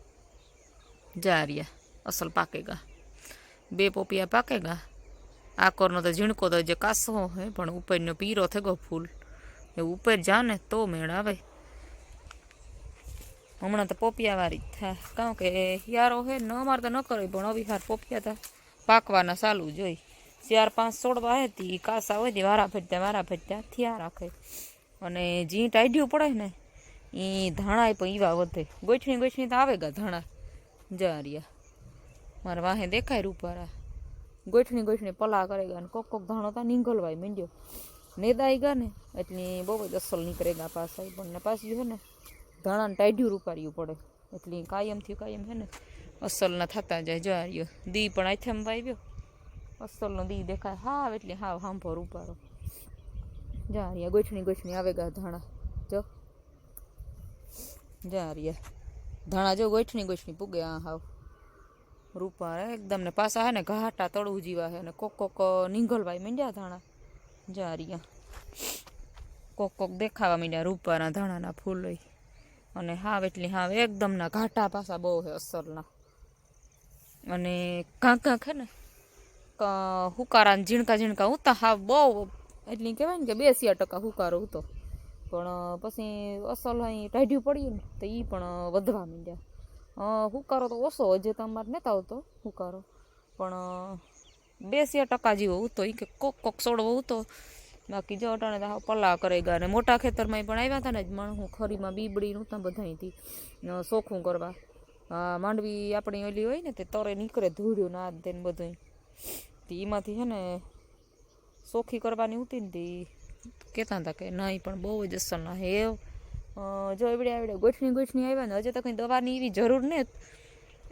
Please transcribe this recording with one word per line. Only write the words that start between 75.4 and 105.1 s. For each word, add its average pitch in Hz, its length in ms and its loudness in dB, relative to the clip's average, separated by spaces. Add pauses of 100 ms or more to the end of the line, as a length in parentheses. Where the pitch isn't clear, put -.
અને 175 540 -2 (140)
કાંક 247 220 6
કાંક 247 260 2
હે 302 60 -4
ને 262 140 -8 (920)
ક-, 190 580 0
હુકારા 214 380 10
ને 196 80 2
ઝીણકા 226 340 4
ઝીણકા 214 280 4
ઉતા 285 260 6
હાવ 226 280 6
બહુ 214 480 6 (440)
એટલે 226 220 -4
કહેવાય 330 240 0
ને 294 80 -2
કે 226 80 0
બે 254 200 10
સિયા 214 200 6
ટકા - 240 0
હુકારો 185 420 0
ઉતો. 185 240 -6 (640)
પણ, 175 180 -4
અ, 175 280 -4
પછી 208 600 -6 (140)
અસલ 240 320 -2
અહીં 214 280 -4
ટાઢ્યું 254 320 4
પડ્યું 277 300 0
ને 208 60 -6
તો - 280 -10
ઈ 233 180 -4
પણ, 185 200 -4
અ, 175 260 -6
વધવા 196 360 2
માંડ્યા. 170 300 -12 (640)
અ, 214 360 0
હુકારો 262 340 0
તો 233 80 -4
ઓછો 240 380 2
હજુ 196 200 2
તો 220 100 -6
અમારે 220 280 -6
નતો 285 180 -4
આવતો 214 340 -2 (220)
હુકારો. 190 380 -10 (540)
પણ, 185 160 -4
અ, 180 460 -8 (640)
બે 277 240 4
સિયા 277 200 4
ટકા 247 280 4
જેવો 196 260 2
ઉતો. 220 240 -2
ઈ 220 80 -2
કે 220 160 -8 (100)
કોક 269 240 -2
કોક 220 140 0 (100)
છોડવો 233 320 4
ઉતો. 226 280 -2 (640)
બાકી 202 260 -6
જો 226 180 -2
અટાણે 214 260 -2
તો 202 60 -4
હાવ 208 200 -4
પલ્લા 202 300 6
કરે 180 260 4
ગયા. 175 140 2
અને 175 100 2
મોટા 240 320 6
ખેતરમાંય 220 460 0
પણ 220 160 -2
આવ્યા 269 200 2
તા 254 120 -2
ને 208 120 -2
જ 180 80 -8
માણહું 202 400 -6
ખરીમાં 196 420 -4
બીબડી 208 400 -2
નહોતા 214 240 -8
બધાયથી, 180 560 -6 (560)
અ, 180 120 -6
સોખું 202 420 -2
કરવા. 175 300 -2 (580)